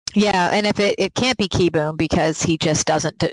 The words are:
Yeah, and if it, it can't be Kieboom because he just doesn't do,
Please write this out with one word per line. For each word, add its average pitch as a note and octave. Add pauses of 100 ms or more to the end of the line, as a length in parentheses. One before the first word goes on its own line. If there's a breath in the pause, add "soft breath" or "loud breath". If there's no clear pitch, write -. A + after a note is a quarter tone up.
(140)
Yeah, G3
and G#3
if G#3
it, G3+
it G3
can't B3+
be G3
Kieboom D#3
because D#3+
he D#3+
just D#3
doesn't D#3+
do, D#3